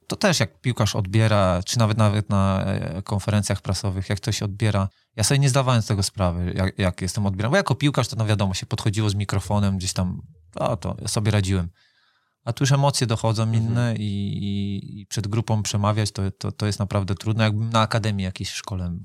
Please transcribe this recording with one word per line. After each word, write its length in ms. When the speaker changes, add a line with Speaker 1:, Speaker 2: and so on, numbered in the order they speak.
Speaker 1:
to 100
też 240
jak 200
piłkarz 360
odbiera, 680
czy 140
nawet, 200
nawet 320
na, 340
e, 380
konferencjach 600
prasowych, 460
jak 120
ktoś 220
odbiera, 460
ja 80
sobie 140
nie 100
zdawałem 340
z 40
tego 160
sprawy, 540
jak, 220
jak 240
jestem 240
odbierany, 240
bo 60
jako 180
piłkarz 340
to, 80
no 100
wiadomo, 280
się 120
podchodziło 440
z 40
mikrofonem 640
gdzieś 140
tam, 300
a 160
to 260
ja 60
sobie 220
radziłem. 380
A 80
tu 100
już 100
emocje 340
dochodzą 360
Speaker 2:
Mhm. 220
Speaker 1:
inne 340
i, 40
i, 1000
i 60
przed 220
grupą 340
przemawiać 500
to, 180
to, 220
to 140
jest 120
naprawdę 360
trudne. 300
Jakbym 260
na 100
akademii 440
jakiejś 260
szkole 540